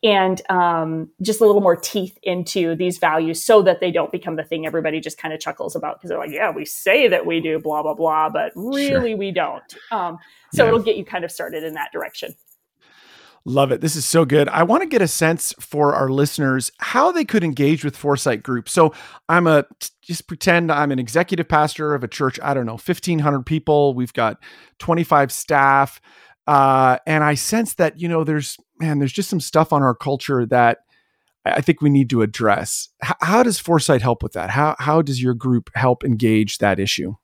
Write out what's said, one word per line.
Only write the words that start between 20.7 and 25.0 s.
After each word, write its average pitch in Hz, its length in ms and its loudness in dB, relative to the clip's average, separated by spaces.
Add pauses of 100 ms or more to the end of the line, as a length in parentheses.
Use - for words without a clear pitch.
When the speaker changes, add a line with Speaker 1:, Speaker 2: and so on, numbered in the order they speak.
Speaker 2:
I'm 147 200 0
an 131 80 -2
executive 165 500 -2
pastor 151 440 0
of 127 120 -4
a - 20 -6
church, 127 340 -4
I 139 120 -2
don't 127 120 -2
know, 113 120 -8
fifteen 175 420 -2
hundred 143 260 0
people. 147 480 2
We've 123 200 -4
got 113 240 -2 (400)
twenty-five 156 540 2